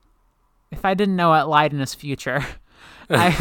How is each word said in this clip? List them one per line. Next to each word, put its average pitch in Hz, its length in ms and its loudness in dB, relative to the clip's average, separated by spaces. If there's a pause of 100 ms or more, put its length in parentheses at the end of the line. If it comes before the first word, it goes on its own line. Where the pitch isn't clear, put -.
(720)
if - 140 -8
I 196 80 2
didn't 196 220 -2
know 170 180 4
it 151 100 4
lied 151 300 2
in 143 60 -4
his 131 140 -6
future, 139 520 -6 (340)
<laughs> - 300 -20
I 170 320 2